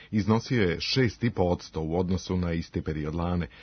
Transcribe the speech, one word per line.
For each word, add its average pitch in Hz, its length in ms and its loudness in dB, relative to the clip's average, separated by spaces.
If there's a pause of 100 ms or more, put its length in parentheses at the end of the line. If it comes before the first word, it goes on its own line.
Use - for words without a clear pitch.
(120)
iznosio 110 520 2
je 85 160 2
šest - 440 0
i 127 60 2
po 95 140 2
odsto 87 380 -2
u 80 180 0
odnosu 92 380 0
na 87 160 0
isti 85 280 -4
period 76 340 -4
lane. 85 320 -2 (160)